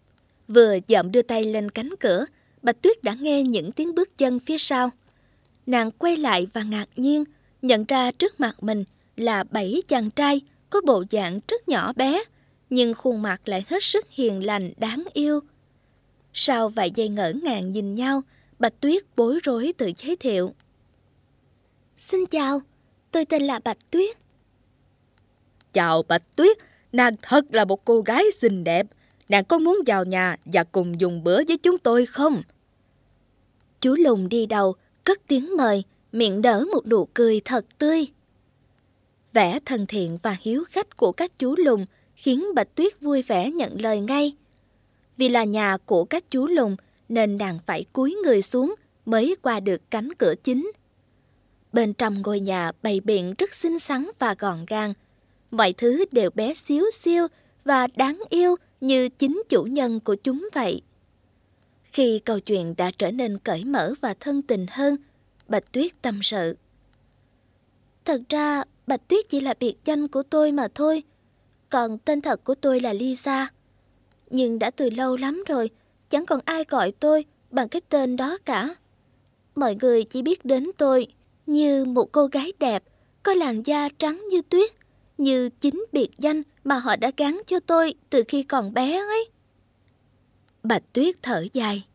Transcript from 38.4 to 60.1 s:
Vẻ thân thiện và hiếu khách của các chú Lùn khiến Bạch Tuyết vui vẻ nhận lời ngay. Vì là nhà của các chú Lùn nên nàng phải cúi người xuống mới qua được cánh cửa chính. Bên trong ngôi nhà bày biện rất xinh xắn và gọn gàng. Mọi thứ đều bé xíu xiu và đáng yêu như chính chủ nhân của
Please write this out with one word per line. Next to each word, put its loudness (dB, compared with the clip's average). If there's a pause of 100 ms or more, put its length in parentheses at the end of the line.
Vẻ 2
thân -4
thiện -4
và -4
hiếu -4
khách -6
của 2
các -6
chú -2
Lùn 2 (300)
khiến -2
Bạch -2
Tuyết 0
vui 0
vẻ -2
nhận -6
lời -2
ngay. -2 (800)
Vì 2
là 2
nhà 0 (100)
của 2
các -6
chú 0
Lùn 2 (320)
nên 0
nàng -6
phải -4
cúi -2
người 4
xuống -2 (320)
mới 0
qua -2
được -4
cánh -6
cửa 2 (100)
chính. -2 (1000)
Bên 0
trong -4
ngôi -2
nhà -4 (100)
bày -2
biện -2
rất -4
xinh -2
xắn -4
và -2
gọn -6
gàng. -4 (560)
Mọi 2
thứ 2
đều 2
bé -2
xíu 0
xiu 0 (380)
và 2
đáng -2
yêu 4 (240)
như 2
chính -2
chủ 4
nhân -2
của -2